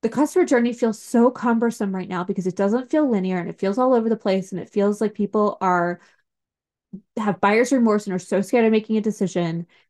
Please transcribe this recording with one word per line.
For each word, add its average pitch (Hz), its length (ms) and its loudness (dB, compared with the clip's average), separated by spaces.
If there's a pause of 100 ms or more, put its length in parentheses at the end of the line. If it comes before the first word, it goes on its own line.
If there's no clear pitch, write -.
The 220 80 -2
customer 294 360 0
journey 240 260 2
feels 226 300 -4
so 240 300 4
cumbersome 226 640 -2
right 185 120 -8
now 180 160 -4
because 185 220 -4
it 180 100 -4
doesn't 220 360 -2
feel 302 180 2
linear, 185 300 0
and 175 100 -6
it 170 80 -10
feels 202 220 -2
all 254 120 4
over 226 160 2
the 220 80 0
place, 190 360 -2
and 180 100 -8
it - 80 -14
feels 208 320 0
like 214 140 -2
people 208 460 -2
are, 175 380 0 (1160)
have 208 240 -2
buyer's 220 300 2
remorse 226 340 2
and 185 100 -4
are 185 40 -2
so 190 220 -2
scared 226 240 2
of 226 60 4
making 220 260 0
a 214 40 0
decision. 175 640 -2 (240)